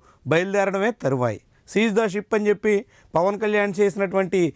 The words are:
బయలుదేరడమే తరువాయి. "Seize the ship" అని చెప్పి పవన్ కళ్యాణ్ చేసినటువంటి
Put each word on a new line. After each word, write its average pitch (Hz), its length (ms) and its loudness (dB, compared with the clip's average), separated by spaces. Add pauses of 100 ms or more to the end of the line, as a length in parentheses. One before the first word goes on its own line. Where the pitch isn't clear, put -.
(260)
బయలుదేరడమే 196 640 0
తరువాయి. 123 500 -2 (360)
"Seize 214 240 2
the 226 80 0
ship" 196 260 -6
అని 208 140 0
చెప్పి 202 360 0 (300)
పవన్ 185 260 0
కళ్యాణ్ 208 400 0
చేసినటువంటి 190 760 0